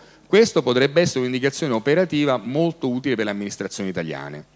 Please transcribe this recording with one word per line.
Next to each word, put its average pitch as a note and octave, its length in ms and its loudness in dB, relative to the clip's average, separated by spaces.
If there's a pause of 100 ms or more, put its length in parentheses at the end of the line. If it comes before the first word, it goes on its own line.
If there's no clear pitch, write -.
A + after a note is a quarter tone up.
(280)
questo G3 340 4
potrebbe B2+ 400 2
essere C3+ 200 0
un'indicazione B2+ 520 -2
operativa D3 640 2
molto D3+ 500 -2
utile B2+ 280 -2
per G#2+ 100 0
le G#2 60 -4
amministrazioni G2+ 580 -6
italiane. D2+ 560 -8 (100)